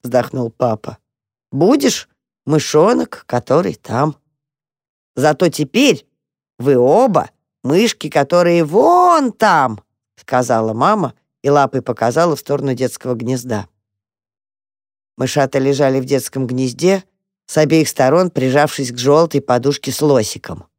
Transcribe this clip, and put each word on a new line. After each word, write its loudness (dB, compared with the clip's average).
вздохнул -4
папа. -6
«Будешь 0
мышонок, 0
который -2
там. -4
Зато 2
теперь 0
вы 2
оба 2
мышки, -2
которые 2
вон 2
там», 0
сказала -2
мама 0
и -2
лапой 2
показала -2
в -14
сторону -4
детского -6
гнезда. -6
Мышата -2
лежали 0
в -6
детском -4
гнезде, -2
с -4
обеих 2
сторон 2
прижавшись -2
к -12
жёлтой 2
подушке -2
с -6
лосиком. -2